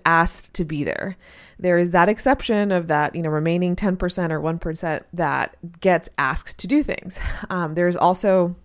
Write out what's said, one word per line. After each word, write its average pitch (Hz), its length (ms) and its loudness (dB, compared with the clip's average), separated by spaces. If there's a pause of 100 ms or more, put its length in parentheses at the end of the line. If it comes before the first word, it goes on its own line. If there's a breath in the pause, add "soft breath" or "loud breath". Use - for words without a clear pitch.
asked 165 500 2
to 175 100 -2
be 151 180 -4
there. 185 340 -6 (420 loud breath)
There 180 180 4
is 175 140 2
that 175 180 6
exception 214 640 2
of 175 160 0
that, 151 280 0
you 170 60 -4
know, 165 80 -2
remaining 170 460 0
ten 185 200 0
percent 175 380 -2
or 151 80 -4
one 165 180 -4
percent 160 540 -6
that 143 420 -2 (240)
gets 175 380 2
asked - 420 -2
to - 80 -8
do 285 160 2
things. - 360 -8 (300 loud breath)
Um, 170 260 -4
there's 175 200 2
also 180 680 2